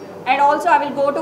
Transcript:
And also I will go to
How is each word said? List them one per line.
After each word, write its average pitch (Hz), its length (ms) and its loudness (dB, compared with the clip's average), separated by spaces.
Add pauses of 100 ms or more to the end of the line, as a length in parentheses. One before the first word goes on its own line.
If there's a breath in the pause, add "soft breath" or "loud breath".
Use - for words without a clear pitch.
(260)
And 269 160 0
also 302 280 2
I 285 140 4
will 269 120 -8
go 277 160 0
to - 100 -4